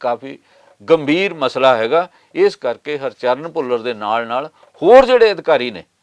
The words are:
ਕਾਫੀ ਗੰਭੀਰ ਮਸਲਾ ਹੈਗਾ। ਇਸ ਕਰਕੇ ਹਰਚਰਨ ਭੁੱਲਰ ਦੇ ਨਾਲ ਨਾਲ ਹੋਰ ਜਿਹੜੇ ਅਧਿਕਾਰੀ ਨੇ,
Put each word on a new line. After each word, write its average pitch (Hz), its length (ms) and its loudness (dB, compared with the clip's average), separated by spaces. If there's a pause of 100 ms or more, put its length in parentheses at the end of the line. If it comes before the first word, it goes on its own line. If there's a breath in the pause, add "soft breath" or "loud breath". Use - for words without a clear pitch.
ਕਾਫੀ 123 380 -8 (520 soft breath)
ਗੰਭੀਰ 165 440 0
ਮਸਲਾ 131 420 0
ਹੈਗਾ। 135 320 -2 (260 soft breath)
ਇਸ 190 220 0
ਕਰਕੇ 135 420 -8
ਹਰਚਰਨ 135 500 -6
ਭੁੱਲਰ 131 300 -4
ਦੇ 117 160 -6
ਨਾਲ 107 320 -4
ਨਾਲ 131 240 -8 (320 soft breath)
ਹੋਰ 247 240 8
ਜਿਹੜੇ 226 260 4
ਅਧਿਕਾਰੀ 147 380 -2
ਨੇ, 90 140 -14 (180)